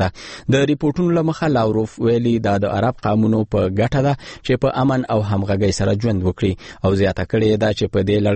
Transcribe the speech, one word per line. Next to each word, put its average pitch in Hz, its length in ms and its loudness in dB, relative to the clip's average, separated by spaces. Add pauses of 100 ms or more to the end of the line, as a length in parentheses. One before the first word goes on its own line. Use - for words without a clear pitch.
ده. 92 80 0 (460)
د 139 160 2
ریپورتونو 156 380 0
له 170 200 2
مخه 160 180 -4
لاوروف 110 520 0
ویلي، 117 400 2
دا 101 180 0
د 101 80 0
عرب 101 420 -2
قومونو 110 380 2
په 98 240 0
ګټه 113 380 0
ده 143 60 2 (300)
چې 131 100 0 (120)
په - 20 4 (140)
امن 131 280 0
او 110 140 0
همغږۍ 98 480 0
سره 101 320 0
ژوند 101 200 0
وکړي 92 300 0 (300)
او 98 120 2
زیاته 95 280 0
کړې 110 400 0
ده 107 100 2
چې 107 200 -4
په 101 80 0
دې 101 160 0 (100)
لړ 101 80 0